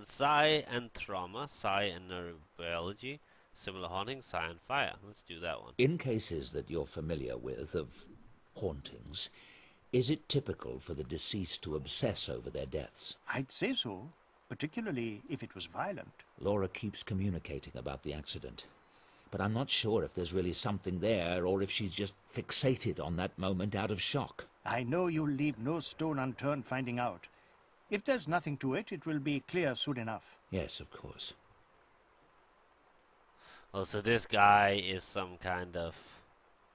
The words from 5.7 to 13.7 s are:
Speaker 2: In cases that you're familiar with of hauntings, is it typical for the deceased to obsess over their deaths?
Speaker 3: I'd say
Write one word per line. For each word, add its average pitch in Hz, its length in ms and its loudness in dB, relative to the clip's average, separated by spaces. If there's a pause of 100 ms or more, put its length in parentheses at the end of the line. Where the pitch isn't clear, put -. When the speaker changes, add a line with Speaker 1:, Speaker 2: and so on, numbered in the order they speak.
Speaker 2:
In 143 180 6
cases 107 560 -2
that 71 180 -4
you're 78 160 0
familiar 76 500 -4
with 62 380 -6
of 73 320 -4 (480)
hauntings, 69 760 -6 (600)
is 123 180 4
it - 180 0
typical 67 520 0
for 85 140 -6
the 71 100 -4
deceased 82 580 -2
to 78 140 -2
obsess 80 520 0
over 62 220 -4
their 69 160 -4
deaths? - 500 -6 (160)
Speaker 3:
I'd 135 200 -2
say 247 220 2